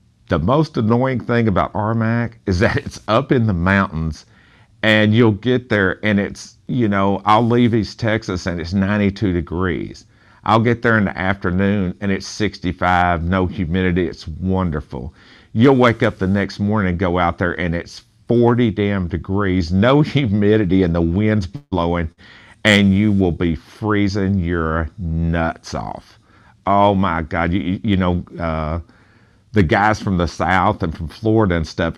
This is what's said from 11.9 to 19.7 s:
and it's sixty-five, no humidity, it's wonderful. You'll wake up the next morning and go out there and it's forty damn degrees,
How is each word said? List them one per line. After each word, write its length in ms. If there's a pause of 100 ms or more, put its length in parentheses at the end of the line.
and 100
it's 160
sixty-five, 960
no 240
humidity, 580
it's 220
wonderful. 840 (420)
You'll 220
wake 280
up 160
the 80
next 320
morning 320
and 80
go 180
out 220
there 200
and 140
it's 300 (240)
forty 440
damn 360
degrees, 640